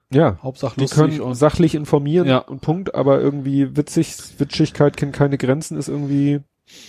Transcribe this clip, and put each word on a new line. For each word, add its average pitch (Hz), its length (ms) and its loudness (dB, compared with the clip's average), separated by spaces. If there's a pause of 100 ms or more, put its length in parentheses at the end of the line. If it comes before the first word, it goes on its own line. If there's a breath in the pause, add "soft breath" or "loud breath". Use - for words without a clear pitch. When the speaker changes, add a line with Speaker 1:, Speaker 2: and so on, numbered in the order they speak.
(120)
Speaker 1:
Ja. 135 300 4
Speaker 2:
Hauptsache 131 340 -8
Speaker 1:
Die 131 60 -2
Speaker 2:
lustig 135 160 -2
Speaker 1:
können 151 220 2
Speaker 2:
und 127 140 -6
Speaker 1:
sachlich 151 400 2
informieren 151 540 0
Speaker 2:
Ja. 127 100 4
Speaker 1:
und 135 220 -8
Punkt, 180 340 -4
aber 135 260 4
irgendwie 139 560 0
witzig, 151 380 -2 (240)
Witzigkeit 147 580 0
kennt 143 180 -4
keine 139 220 2
Grenzen, 139 400 -2
ist 147 120 -6
irgendwie 143 520 0 (480 loud breath)